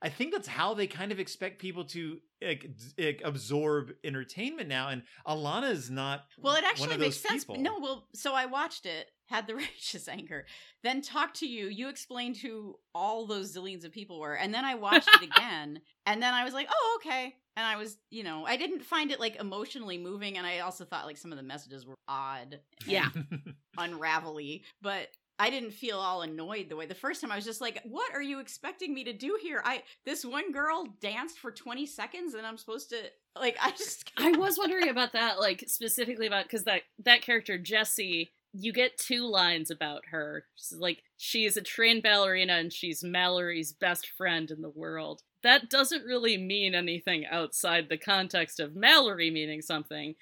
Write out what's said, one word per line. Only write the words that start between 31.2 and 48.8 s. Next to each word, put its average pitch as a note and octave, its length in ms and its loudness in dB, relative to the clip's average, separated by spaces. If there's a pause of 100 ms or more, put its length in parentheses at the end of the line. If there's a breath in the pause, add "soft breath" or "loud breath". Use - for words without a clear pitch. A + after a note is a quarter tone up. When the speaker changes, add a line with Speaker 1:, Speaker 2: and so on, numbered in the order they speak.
Speaker 2:
for B3 120 -10
twenty B3 340 -8
seconds D#4 480 -8
and A3 120 -8
I'm A3+ 120 -8
supposed A3 320 -10
to," A#3 80 -6 (400)
like, B3 240 2
I C4+ 100 4
just - 420 -10
<laughs> - 40 -8
Speaker 3:
I D#4 140 6
was F4 260 6
wondering F4+ 320 4
about A#3+ 240 2
that, A3+ 260 2
like, F#3+ 280 2
specifically A3+ 600 0
about, G3 220 0
'cause G#3 160 -2
that, G3 180 2 (220)
that A#3+ 160 12
character, A3 360 2
Jessie, F#3 760 0 (220)
you G#3 200 -4
get B3 240 4
two A#3+ 320 0
lines F3 420 4
about D3+ 400 -6
her. D3+ 340 -4 (100)
She's - 240 -10
like, F3 240 0 (140)
she - 280 0
is G3+ 100 4
a G#3 60 0
trained A3+ 420 4
ballerina F#3+ 500 6
and E3+ 200 2
she's E3+ 300 -4
Mallory's F3+ 680 0
best F3 380 0
friend E3 400 -2
in D#3 120 -8
the D#3+ 100 -10
world. D#3 500 -8 (220)
That A#3+ 260 8
doesn't C#4 340 2
really A#3 320 4
mean F#3+ 380 0
anything F3 540 0
outside E3+ 600 2
the D#3+ 100 0
context F#3 640 2
of D3+ 160 -4
Mallory G#3 540 8